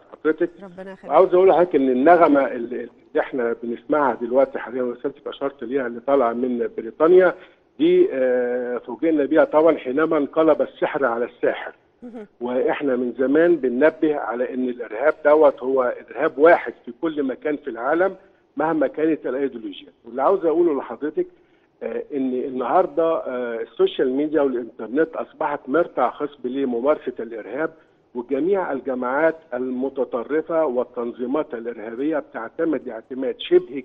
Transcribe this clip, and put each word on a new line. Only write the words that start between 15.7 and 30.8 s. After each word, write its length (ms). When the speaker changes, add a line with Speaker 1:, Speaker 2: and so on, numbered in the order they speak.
Speaker 1:
إرهاب 280
واحد 360
في 160
كل 220
مكان 340
في 120
العالم 460
مهما 300
كانت 380
الأيديولوجيا. 640
واللي 160
عاوز 240
أقوله 340
لحضرتك، 480
آه، 200
إن 200
النهاردة، 680
آه، 580
السوشيال 500
ميديا 300
والإنترنت 760
أصبحت 520
مرتع 440
خصب 360
لممارسة 720
الإرهاب، 540
وجميع 560
الجماعات 640
المتطرفة 1120
والتنظيمات 880